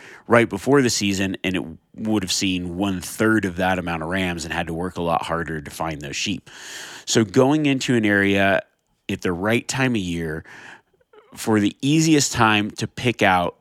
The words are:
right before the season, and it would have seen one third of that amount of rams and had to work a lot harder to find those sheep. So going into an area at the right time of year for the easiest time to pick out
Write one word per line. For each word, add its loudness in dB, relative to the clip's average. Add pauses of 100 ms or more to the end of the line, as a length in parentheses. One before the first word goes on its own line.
(260)
right 4
before 2
the 2
season, -2
and -2
it -2 (320)
would -2
have -4
seen -2
one -2
third 2
of -4
that 0
amount -4
of -8
rams -4
and -8
had -4
to -6
work -6
a -4
lot 0
harder -4
to -12
find -8
those -10
sheep. -6 (540)
So 2
going 4
into 0
an 2
area 2 (460)
at -6
the -2
right -2
time 0
of 0
year -6 (920)
for 2
the 0
easiest 4
time 2
to -6
pick -2
out 2